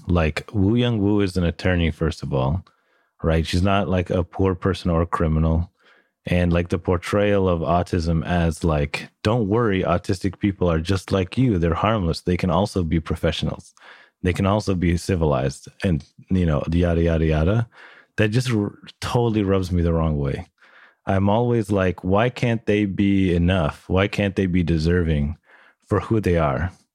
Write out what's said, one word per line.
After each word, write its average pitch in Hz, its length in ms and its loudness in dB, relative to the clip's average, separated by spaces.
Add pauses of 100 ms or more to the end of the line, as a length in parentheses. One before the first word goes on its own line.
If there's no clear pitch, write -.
Like, 82 460 0
Woo 101 220 2
Young-woo 107 440 0
is 95 160 -2
an 90 80 0
attorney, 87 460 0
first - 320 -4
of 71 100 -8
all, 69 320 -2 (580)
right? 80 240 2
She's 90 160 0
not, 98 280 0
like, 92 180 0
a 92 160 0
poor 95 300 0
person 90 360 -2
or 82 120 2
a 85 40 -2
criminal. 80 640 0 (560)
And, 87 260 2
like, 87 160 0
the 92 100 -2
portrayal 98 680 0
of 85 140 0
autism 85 640 0
as, 85 360 0
like, 76 460 -2 (140)
"Don't 110 260 0
worry, 104 340 0
autistic 90 560 -2
people 90 320 0
are 82 80 0
just 92 320 -4
like 95 280 -2
you. 120 200 2
They're 82 140 2
harmless. 98 480 0
They 90 160 0
can 90 140 -2
also 95 340 0
be 82 160 0
professionals. - 720 -4 (500)
They 90 120 0
can 98 100 -2
also 101 300 0
be 85 240 2
civilized," 73 680 -2 (140)
and, 85 220 0 (240)
you 92 160 2
know, 73 260 0
yada, 85 320 2
yada, 82 220 2
yada. 82 440 0 (480)
That 107 120 2
just 120 240 -2
r-, 104 260 -2 (220)
totally 113 420 0
rubs 95 300 0
me 90 80 2
the 85 140 2
wrong 80 240 0
way. 69 320 -6 (560)
I'm 98 240 2
always 117 400 0
like, 92 340 0
"Why 101 240 2
can't 117 380 -2
they 104 180 2
be 98 500 2
enough? 87 540 0
Why 95 180 2
can't 101 300 -2
they 98 100 2
be 90 160 2
deserving 80 760 0 (500)
for 104 120 0
who 110 200 -2
they 92 160 2
are 76 340 0 (240)